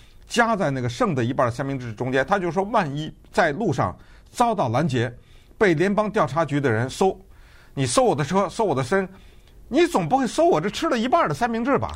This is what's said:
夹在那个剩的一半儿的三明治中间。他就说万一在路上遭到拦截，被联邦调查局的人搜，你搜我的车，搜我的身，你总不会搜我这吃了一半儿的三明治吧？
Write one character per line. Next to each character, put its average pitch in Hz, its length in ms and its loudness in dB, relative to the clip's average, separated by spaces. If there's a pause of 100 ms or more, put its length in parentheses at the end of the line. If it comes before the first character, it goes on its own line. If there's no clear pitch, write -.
(260)
夹 226 300 2
在 175 160 0
那 135 100 -4
个 123 80 -4
剩 196 240 -2
的 127 100 0
一 117 80 0
半 135 140 2
儿 117 60 0
的 120 40 -10
三 143 80 -4
明 139 140 -4
治 120 160 -10
中 123 180 -4
间。 135 140 2
他 202 140 0
就 175 100 -2
说 185 140 -2
万 202 340 -2
一 151 160 -8 (180)
在 226 200 2
路 190 200 -2
上 98 240 -2 (360)
遭 233 240 0
到 180 140 0
拦 143 180 0
截， 123 260 -2 (420)
被 175 200 4
联 190 180 0
邦 214 160 0
调 180 160 2
查 147 180 -2
局 143 160 -2
的 135 120 2
人 117 180 0
搜， 190 260 0 (600)
你 139 100 0
搜 180 200 2
我 185 100 2
的 143 80 -2
车， 185 260 0
搜 220 160 -2
我 170 80 0
的 131 80 0
身， 190 260 0 (600)
你 320 180 2
总 185 240 0
不 254 80 2
会 269 80 0
搜 311 220 2
我 185 120 4
这 170 120 -2
吃 - 180 -4
了 269 80 0
一 226 100 0
半 320 140 2
儿 262 60 2
的 156 80 -4
三 240 120 0
明 233 160 -4
治 254 140 2
吧？ 76 180 -6